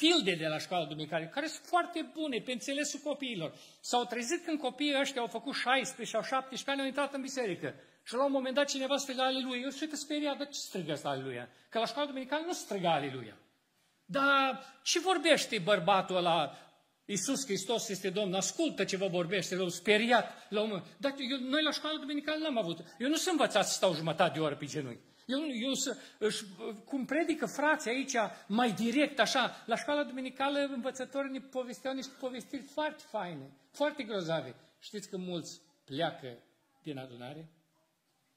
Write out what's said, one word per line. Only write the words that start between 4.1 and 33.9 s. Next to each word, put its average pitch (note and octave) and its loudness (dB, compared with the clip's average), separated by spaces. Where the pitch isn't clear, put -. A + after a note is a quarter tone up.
când D#4 -2
copiii C#4 0
ăștia C4+ 0
au A#3 -2
făcut A3+ -6
șaisprezece A#3+ 0
sau A3 0
șaptesprezece C4 -2
ani, C#4 0
au C4+ 0
intrat C#4 0
în C#4 -4
biserică. A#3 -4
Și - -10
la C4 4
un C#4 2
moment C4 0
dat C#4+ 4
cineva C4+ 0
strigă C4 -2
„Aleluia”. C4 0
Eu C4+ -2
sunt D4+ -4
speriat, D4 -2
„Dar C#4+ -4
ce - -10
strigă D#3+ -4
ăsta C#3+ -2
aleluia?” C3 -4
Că - -2
la A3+ 2
școala C#4+ -2
duminicală C4+ -4
nu F4+ -4
strigă G3 -2
„Aleluia”. C3+ 0
„Dar C4+ 2
ce - 2
vorbește D#4+ 4
bărbatul F#3 4
ăla? E3+ 2
Iisus A3 0
Hristos G3 -2
este F#3+ -2
Domn, F#3+ 0
ascultă G3+ 0
ce F#3+ -2
vă F#3+ 0
vorbește”, F3 0
l-au F#3 0
speriat G#3+ 4
la G#3 0
un A3 0
moment. G3 -4
Dar C#4 0
eu, C4 -2
noi D4 2
la D4+ 2
școala D4+ -4
duminicală D4 -4
n-am D4+ 0
avut. E3+ 0
Eu B3 0
nu D#4+ 2
sunt D#4 2
învățat G3 6
să - -2
stau F#3+ 4
jumătate D#3+ 2
de D#3 2
oră C#3+ 0
pe D3 -8
genunchi. C3+ -6
Eu, C4 0
eu C4+ 0
să, A#3 -2
își, G#3+ 0
cum C4 -4
predică D#4 0
frații D4 2
aici, C4+ -2
mai A3+ 4
direct, A#3 2
așa, A3+ 2
la A3+ 2
școala D4 0
duminicală C4 -2
învățătorii C4+ -2
ne C4 -6
povesteau C4 -6
niște C4+ -8
povestiri B3+ -8
foarte D4+ -4
faine, E3+ -6
foarte D4 -2